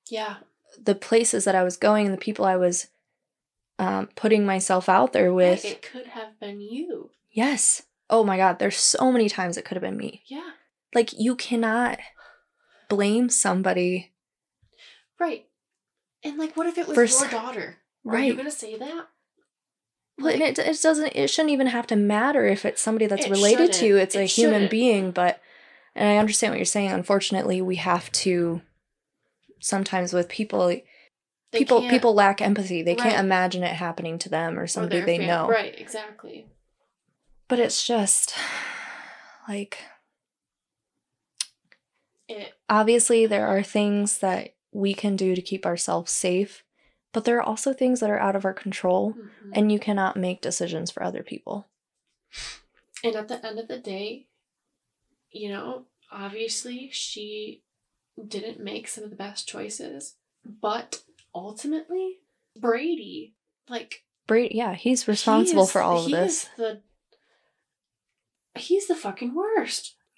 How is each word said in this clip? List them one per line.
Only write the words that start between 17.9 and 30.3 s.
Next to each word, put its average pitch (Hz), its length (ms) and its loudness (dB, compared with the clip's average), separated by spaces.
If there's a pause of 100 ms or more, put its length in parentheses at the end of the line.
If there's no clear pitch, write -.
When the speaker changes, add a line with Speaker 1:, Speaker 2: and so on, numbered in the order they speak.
Speaker 1:
Are 220 120 -2
you 269 100 2
Speaker 2:
right. 233 80 0
Speaker 1:
gonna 285 140 -6
say 220 260 -12
that? 302 300 -10 (1120)
Speaker 2:
Well, 277 140 0
and 262 80 0
Speaker 1:
Like 285 180 0
Speaker 2:
it, - 0 -
it 311 240 -2
doesn't, 311 320 2
it 277 160 2
shouldn't 311 220 2
even 269 140 2
have 233 200 -2
to 226 80 0
matter 214 500 2
if 202 180 2
it's - 180 -2
somebody 220 260 0
that's 202 180 -2
Speaker 1:
It 202 60 -2
Speaker 2:
related 220 420 6
to 254 140 2
you. 202 60 8
Speaker 1:
shouldn't. 190 100 6
Speaker 2:
It's 190 120 0
a 196 80 2
Speaker 1:
It 190 40 0
Speaker 2:
human 226 260 4
Speaker 1:
shouldn't. 202 180 2
Speaker 2:
being, 214 400 2
but, 180 300 0 (540)
and 208 120 2
I 208 100 6
understand 214 340 2
what - 60 -2
you're 185 80 -2
saying. 196 260 0
Unfortunately, 190 680 0
we 185 160 -2
have 175 340 0
to, 170 500 0 (1000)
sometimes 190 520 -2
with 175 160 2
people, 202 380 0